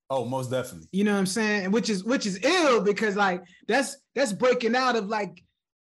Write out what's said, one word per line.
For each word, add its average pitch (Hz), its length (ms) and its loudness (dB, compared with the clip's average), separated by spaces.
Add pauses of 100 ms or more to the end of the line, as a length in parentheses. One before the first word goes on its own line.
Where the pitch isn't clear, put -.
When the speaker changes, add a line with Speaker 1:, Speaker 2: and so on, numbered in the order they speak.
Speaker 1:
Oh, 131 160 -2
most 127 240 -4
definitely. 104 420 -6
Speaker 2:
You 190 120 0
know 208 100 2
what 202 60 2
I'm 190 80 2
saying? 208 440 -2
Which 220 180 0
is, 190 140 -2
which 233 220 -2
is 190 180 -6
ill 285 380 4
because, 202 340 0
like, 190 280 0 (240)
that's, 247 300 -2 (180)
that's 226 180 0
breaking 240 420 2
out 254 200 2
of, 202 120 -2
like, 208 360 -6 (420)